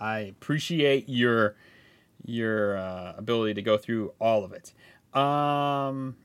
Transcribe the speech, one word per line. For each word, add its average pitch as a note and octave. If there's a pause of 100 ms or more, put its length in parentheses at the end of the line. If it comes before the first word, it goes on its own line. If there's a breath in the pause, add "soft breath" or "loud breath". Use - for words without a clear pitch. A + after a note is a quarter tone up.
I A2
appreciate C#3+
your, A#2+ (680 soft breath)
your, A2
uh, F#2
ability A2
to G2+
go G#2+
through A2
all A2
of F#2
it. - (420 soft breath)
Um, C#3+